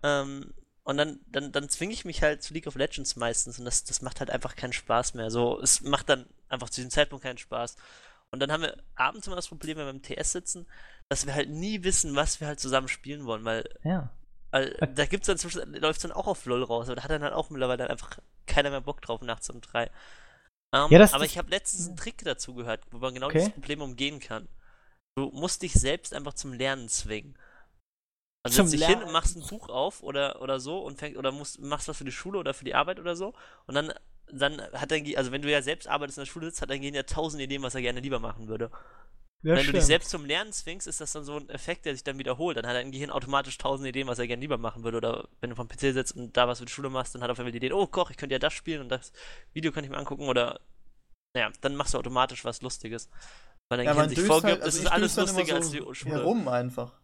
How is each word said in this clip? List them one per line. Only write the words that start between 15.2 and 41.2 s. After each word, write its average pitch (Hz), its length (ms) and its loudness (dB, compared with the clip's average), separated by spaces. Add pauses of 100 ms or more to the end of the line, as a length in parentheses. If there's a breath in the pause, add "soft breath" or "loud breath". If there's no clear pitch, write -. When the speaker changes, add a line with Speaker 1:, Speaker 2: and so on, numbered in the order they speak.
Speaker 1:
dann 190 100 4
zwischen, 175 240 -4 (140)
läuft's 151 280 0
dann 170 80 -6
auch 185 160 -2
auf - 180 -2
lol 123 180 2
raus, 117 240 0
aber 123 80 -4
da 120 80 -8
hat 139 80 -2
dann 151 120 0
halt 143 100 -2
auch - 160 0
mittlerweile 127 400 0
einfach - 280 -6 (280)
keiner 143 240 4
mehr 139 120 -4
Bock 143 200 -6
drauf 113 200 -4
nachts 120 280 -6
um 120 120 -10
drei. 117 280 -2 (840 soft breath)
Ähm, 139 160 6
Speaker 2:
Ja, 160 100 12
das, 208 140 12
Speaker 1:
aber 139 100 4
Speaker 2:
das 156 80 0
Speaker 1:
ich - 60 -4
hab 170 120 -4
letztens 180 380 -2
einen 180 100 -8
Trick - 260 -8
dazu 135 300 -4
gehört, 117 280 -4 (100)
wo 117 80 -12
man 127 140 -4
genau 127 140 -4
Speaker 2:
Okay. 160 120 4
Speaker 1:
dieses 202 140 4
Problem 147 280 -6
umgehen 139 380 -4
kann. 110 280 -8 (680)
Du 139 160 -2
musst 156 320 -2
dich 180 100 -4
selbst - 400 4
einfach 139 200 -8
zum 135 200 -8
Lernen 131 360 -2
zwingen. 117 460 -4 (1080)
Also 120 140 4
Speaker 2:
Zum 185 100 8
Speaker 1:
setzt 151 140 4
dich 160 60 6
hin 196 120 6
Speaker 2:
Lernen. 214 80 -8
Speaker 1:
und 160 60 -6
machst 165 220 4
ein 156 120 -12
Buch 214 220 -12
auf 139 340 -2
oder, 139 380 -2
oder 135 180 0
so 147 200 -6
und 143 200 -10
fäng-, 151 180 -8
oder 135 140 0
musst, 143 280 -10
machst 143 280 -4
was 156 100 -6
für 143 80 -8
die 127 60 -4
Schule 196 280 -4
oder 139 140 -2
für - 120 -10
die 131 100 -2
Arbeit 165 240 2
oder 175 160 -4
so 190 180 -6 (320 soft breath)
und 127 100 -4
dann, 151 160 0 (400)
dann 139 300 0 (120)
hat 139 180 -2
dein 151 120 2
Ge-, 139 140 -2
also 131 160 2
wenn 143 80 -2
du 147 100 2
ja 147 100 6
selbst 143 260 -4
arbeitest 143 300 -2
in 143 60 -8
der 135 80 -10
Schule 165 140 -8
sitzt, 165 160 -6
hat 135 80 -4
dein 139 100 -2
Gehirn 143 160 -4
ja 135 80 -2
tausend 151 380 -2
Ideen, 139 220 -4
was 123 120 -2
er 131 60 -2
gerne 120 180 0
lieber 131 200 -2
machen 113 280 -6
würde. 110 220 -2 (760 soft breath)
Speaker 2:
Ja, 156 80 -2
Speaker 1:
Wenn 175 60 8
du 135 60 4
dich 143 60 2
Speaker 2:
stimmt. 175 140 6
Speaker 1:
selbst 151 280 6
zum 160 140 -6
Lernen 185 280 -2
zwingst, 180 340 -8
ist - 140 -8
das 151 100 -8
dann 151 140 -6